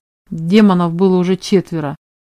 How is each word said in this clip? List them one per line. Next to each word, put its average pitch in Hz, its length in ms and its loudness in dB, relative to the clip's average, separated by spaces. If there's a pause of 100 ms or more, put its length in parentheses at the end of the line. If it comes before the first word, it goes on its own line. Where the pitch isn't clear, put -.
(300)
Демонов 175 640 2
было 185 220 0
уже 180 200 0
четверо, 165 600 -4 (380)